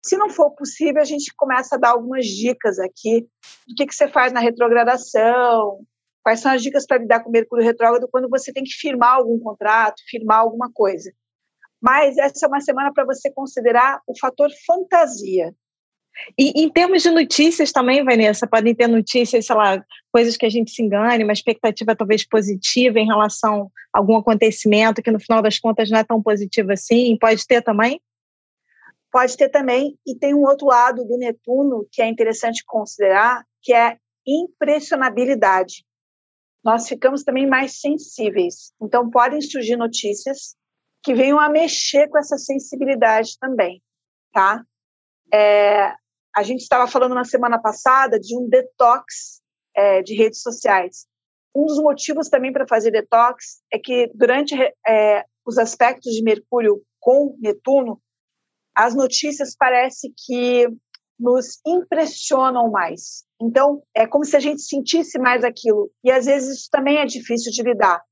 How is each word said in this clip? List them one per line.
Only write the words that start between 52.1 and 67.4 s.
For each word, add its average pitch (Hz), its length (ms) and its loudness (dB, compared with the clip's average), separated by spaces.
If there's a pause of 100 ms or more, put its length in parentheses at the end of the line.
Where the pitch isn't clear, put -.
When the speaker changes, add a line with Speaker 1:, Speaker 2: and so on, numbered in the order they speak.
Speaker 1:
também 262 240 0
pra 269 160 -4
fazer 226 240 0
detox 233 680 0 (120)
é 214 60 -6
que 247 360 -2
durante, 254 400 0 (320)
é, 214 380 2 (200)
os 233 140 -4
aspectos 240 540 -2
de 226 100 -4
Mercúrio 220 580 0 (200)
com 269 400 2
Netuno, 233 600 -2 (760)
as 233 200 0
notícias 277 640 -4
parece 254 580 0
que 247 520 0 (500)
nos 247 480 -2
impressionam 285 1040 -2
mais. 175 540 -6 (160)
Então, 269 420 0 (120)
é 220 120 2
como 294 180 0
se 294 120 0
a 285 40 6
gente 294 220 -4
sentisse 311 560 -4
mais 247 260 0
aquilo. 220 460 -2 (140)
E, 254 60 4
às 254 160 0
vezes, 269 340 -2
isso - 100 -18
também 285 280 0
é 294 60 0
difícil 233 480 -6